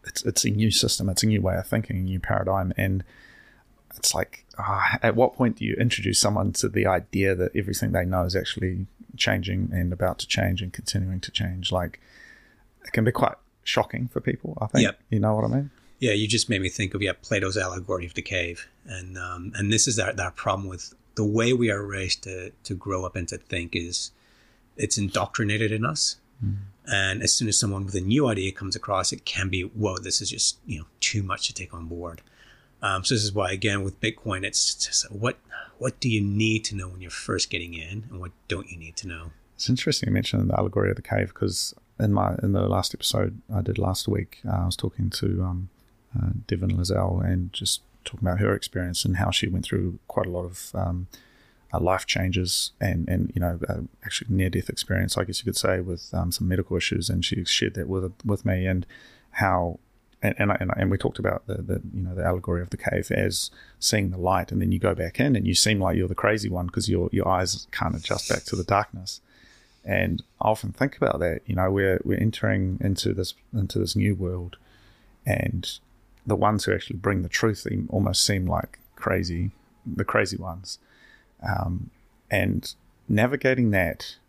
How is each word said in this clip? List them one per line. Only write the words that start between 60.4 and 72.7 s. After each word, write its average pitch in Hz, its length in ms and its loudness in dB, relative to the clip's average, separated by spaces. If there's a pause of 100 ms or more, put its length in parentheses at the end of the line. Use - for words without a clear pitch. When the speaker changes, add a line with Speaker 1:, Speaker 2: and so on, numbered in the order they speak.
Speaker 1:
and, 95 160 0
and 95 160 2
we 98 60 2
talked - 220 -2
about 95 280 -2
the, 101 140 -4
the, 90 200 -2 (120)
you - 80 -4
know, 90 120 -4
the 90 120 -4
allegory 87 360 0
of 87 100 -8
the - 60 -4
cave - 340 -2
as 95 400 0 (280)
seeing 101 300 2
the 90 80 -4
light, 90 340 2
and 95 100 0
then 92 100 2
you 92 80 2
go 92 140 2
back 85 260 -2
in 139 160 4
and 95 120 2
you 92 60 4
seem 107 260 4
like 87 160 2
you're 90 140 2
the 90 60 -2
crazy 107 340 2
one 90 200 -2
'cause 98 200 -2
your, 90 240 4
your 92 140 2
eyes 92 440 2
can't - 240 -2
adjust - 320 -4
back - 160 0
to - 120 -4
the 92 80 -2
darkness. 98 580 0 (640)
And 95 380 0 (200)
I - 80 4
often 104 240 0
think - 240 -2
about 104 240 2
that, 85 240 0
you - 100 -2
know, 92 160 2
we're, 98 320 4
we're 98 160 2
entering 101 640 2